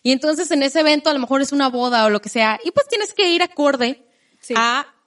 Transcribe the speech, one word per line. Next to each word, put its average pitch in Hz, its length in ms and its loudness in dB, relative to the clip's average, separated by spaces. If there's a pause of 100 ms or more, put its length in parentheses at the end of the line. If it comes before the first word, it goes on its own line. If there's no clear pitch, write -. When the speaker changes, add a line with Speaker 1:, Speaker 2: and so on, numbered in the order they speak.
Speaker 1:
y 247 80 2
entonces 302 400 -2
en 285 120 2
ese 277 180 0
evento 302 280 2
a 302 40 2
lo 277 60 -2
mejor 262 220 0
es 269 100 -4
una 277 180 2
boda 240 360 0
o 214 40 4
lo 208 120 0
que 208 80 -14
sea, 220 340 0
y 349 80 -6
pues - 160 0
tienes - 260 -4
que 381 180 0
ir 339 120 2
acorde 277 600 -2 (360)
Speaker 2:
Sí. - 160 -10
Speaker 1:
a, 233 320 0 (200)